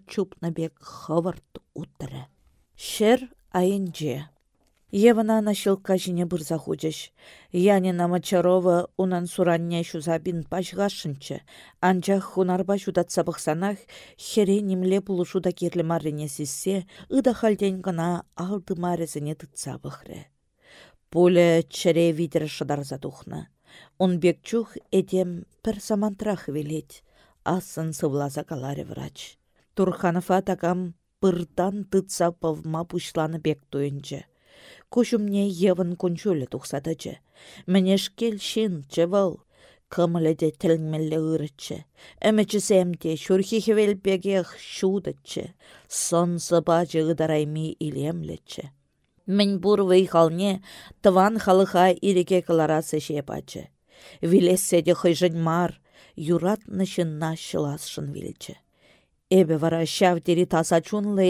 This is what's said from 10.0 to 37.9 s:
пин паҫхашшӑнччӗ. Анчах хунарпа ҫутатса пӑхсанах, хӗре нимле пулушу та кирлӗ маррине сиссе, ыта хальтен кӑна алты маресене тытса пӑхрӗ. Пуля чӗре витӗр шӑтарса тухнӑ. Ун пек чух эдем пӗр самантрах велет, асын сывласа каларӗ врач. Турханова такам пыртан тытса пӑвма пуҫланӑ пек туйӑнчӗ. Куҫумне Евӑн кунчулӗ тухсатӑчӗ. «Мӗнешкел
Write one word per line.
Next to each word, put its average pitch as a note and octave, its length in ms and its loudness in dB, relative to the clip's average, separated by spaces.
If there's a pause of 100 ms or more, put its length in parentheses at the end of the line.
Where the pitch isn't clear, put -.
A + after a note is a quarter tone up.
пин E3+ 240 -4
паҫхашшӑнччӗ. F3+ 960 -6 (420)
Анчах F#3 420 2
хунарпа F#3 540 0
ҫутатса F3 480 -2
пӑхсанах, F3+ 560 -4 (400)
хӗре G3+ 400 2
нимле F#3+ 400 0
пулушу F#3 400 -4
та F3+ 100 -2
кирлӗ F3 300 -4
маррине D3+ 480 -4
сиссе, F#3 560 -6 (240)
ыта B3+ 240 2
хальтен G3 480 0
кӑна F3 400 -4 (160)
алты F#3 400 -6
маресене E3 560 -4
тытса - 480 -14
пӑхрӗ. - 480 -16 (800)
Пуля E3+ 560 6
чӗре E3+ 480 2
витӗр D#3 320 -2
шӑтарса C#3+ 560 -6
тухнӑ. C#3+ 480 -12 (480)
Ун F3+ 240 0
пек E3+ 240 2
чух A3+ 320 -4 (140)
эдем F#3 580 -2 (140)
пӗр G#3 180 -4
самантрах G#3 720 -4
велет, D3+ 480 -8 (420)
асын D#3+ 500 -4
сывласа C#3+ 520 -4
каларӗ C#3+ 400 -8
врач. - 560 -14 (320)
Турханова F#3 720 0
такам F3+ 480 -2 (260)
пыртан F#3+ 720 -2
тытса F#3+ 400 0
пӑвма D#3+ 560 -4
пуҫланӑ E3 560 -4
пек D3+ 320 -2
туйӑнчӗ. C#3+ 480 -6 (720)
Куҫумне G#3 560 2
Евӑн F3+ 460 2
кунчулӗ E3+ 500 -2
тухсатӑчӗ. - 680 -8 (520)
«Мӗнешкел F#3+ 720 0